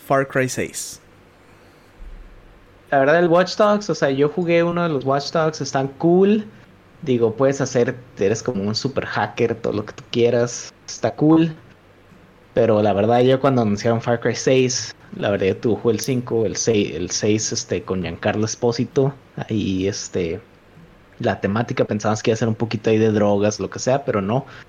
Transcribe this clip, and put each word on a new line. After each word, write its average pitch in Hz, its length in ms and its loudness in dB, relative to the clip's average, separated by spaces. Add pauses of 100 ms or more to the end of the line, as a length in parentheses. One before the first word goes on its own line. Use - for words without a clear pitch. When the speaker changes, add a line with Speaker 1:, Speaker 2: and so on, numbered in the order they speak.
Speaker 1:
Far 135 220 2
Cry 131 200 0
seis. - 520 -8 (1900)
Speaker 2:
La 143 80 2
verdad, 147 200 4
el 175 100 4
Watch 180 280 2
Dogs, 208 320 2
o 160 60 -2
sea, 147 160 0
yo 139 180 2
jugué 170 340 0
uno 175 200 0
de 170 80 0
los 131 140 -2
Watch 139 260 -2
Dogs, 156 320 -2
están 135 260 -2 (100)
cool. 196 460 4 (580)
Digo, 117 320 2
puedes 139 260 2
hacer, 123 340 0 (240)
eres 101 240 0
como 98 200 -4
un 104 120 -2
super - 300 -4
hacker, 113 500 -2
todo 117 200 -4
lo 104 100 -4
que - 80 -16
tú - 180 -20
quieras, 120 600 0 (140)
está - 280 -4
cool. 160 380 4 (1000)
Pero 110 260 4
la 104 140 2
verdad, 110 260 4
yo 131 200 4
cuando 131 200 4
anunciaron 113 400 0
Far 117 200 0
Cry 117 140 -2
seis, 131 600 0 (200)
la - 140 -4
verdad, 98 200 2
yo 92 100 2
tuve 113 340 0
el 104 80 -2
cinco, 120 460 -2
el 87 100 -6
seis, 107 380 0
el 87 160 -6
seis, 107 420 0
este, 98 300 -6
con 92 180 -4
Giancarlo 101 460 -2
Espósito. 127 680 -2 (240)
Ahí, 95 500 -2
este, 95 540 -6 (760)
la 104 220 -4
temática, 120 440 -2
pensabas 107 380 -2
que 120 80 0
iba 113 40 2
a 113 40 -2
ser 117 100 0
un 113 60 0
poquito 110 340 -4
ahí 110 80 4
de 110 160 4
drogas, 104 480 2
lo 95 80 -4
que - 120 -12
sea, 135 260 -2
pero 107 160 0
no. 110 240 -2 (220)